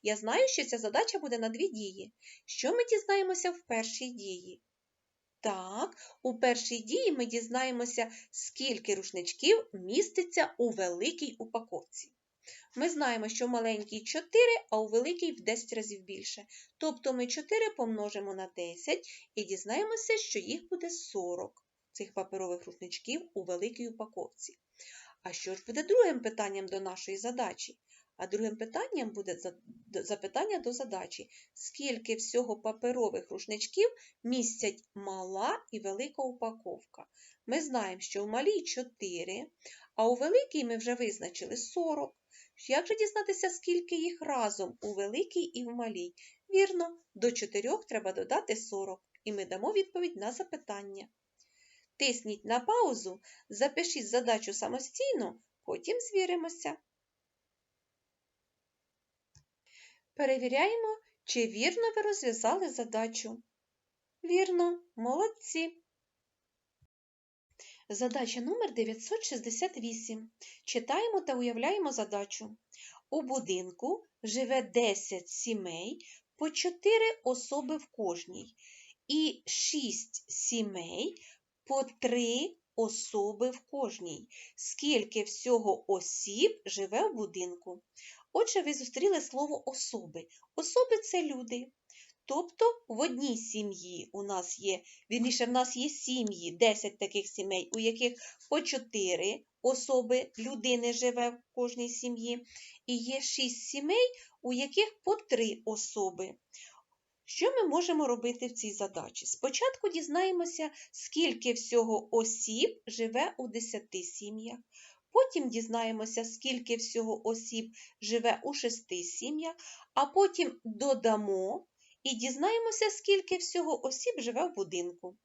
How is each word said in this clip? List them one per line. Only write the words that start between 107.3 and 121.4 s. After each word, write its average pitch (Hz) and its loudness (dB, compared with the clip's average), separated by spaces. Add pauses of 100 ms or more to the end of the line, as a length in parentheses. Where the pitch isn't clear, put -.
ми 453 4
можемо 330 2
робити 240 -2
в 240 -6
цій 214 -6
задачі? - -6
Спочатку - 0
дізнаємося, 339 0 (220)
скільки 269 0
всього 226 2
осіб 226 2
живе 226 0
у 254 -4
десяти 214 -6
сім'ях. 220 -10 (540)
Потім 370 6
дізнаємося, 226 -2
скільки 240 -2
всього 226 -2
осіб 226 -4 (300)
живе 226 2
у 285 -4
шести 208 -4
сім'ях, 311 -6 (400)
а 285 6
потім 359 4
додамо 214 2 (360)